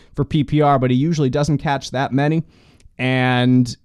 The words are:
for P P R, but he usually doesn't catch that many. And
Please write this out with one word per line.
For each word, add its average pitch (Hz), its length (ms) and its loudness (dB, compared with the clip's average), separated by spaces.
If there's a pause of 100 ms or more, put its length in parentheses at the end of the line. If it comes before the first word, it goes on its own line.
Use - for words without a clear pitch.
(160)
for 143 80 -2
P 147 220 0
P 147 160 0
R, 143 180 4
but 127 100 0
he 127 80 2
usually 147 320 0
doesn't 147 280 0
catch 143 340 -6
that 127 220 -4
many. 151 300 0 (540)
And 127 880 0